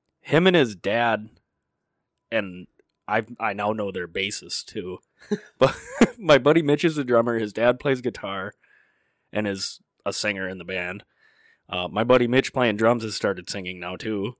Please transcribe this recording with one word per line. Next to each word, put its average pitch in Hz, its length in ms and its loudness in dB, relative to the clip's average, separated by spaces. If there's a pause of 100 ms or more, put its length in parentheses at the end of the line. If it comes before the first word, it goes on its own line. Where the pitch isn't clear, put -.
(200)
him 165 260 2
and 180 80 4
his 123 220 2
dad, 110 540 0 (1000)
and 95 360 -6 (400)
I, 110 180 0 (160)
I 107 140 -4
now 104 180 -2
know 107 180 -4
their 92 160 -6
bassist 95 600 -8
too. 92 320 -10 (320)
<laughs> 208 80 -4 (200)
But 135 160 4 (240)
<laughs> - 200 4
my 160 180 6
buddy 143 240 4
Mitch 147 240 2
is 156 120 2
the 147 80 -2
drummer. 117 340 4
His 107 160 -4
dad 123 260 2
plays 131 220 0
guitar, 98 500 -6 (800)
and 107 160 -2
is 98 320 -6 (240)
a 101 80 -4
singer 98 340 -4
in 92 120 -8
the 90 60 -14
band. 92 400 -8 (640)
Uh, 90 180 -6
my 110 160 -2
buddy 123 220 6
Mitch 127 260 2
playing 120 240 0
drums 113 260 4
has 104 140 -6
started 92 320 -4
singing 92 320 -8
now 90 160 -8
too. 107 440 -6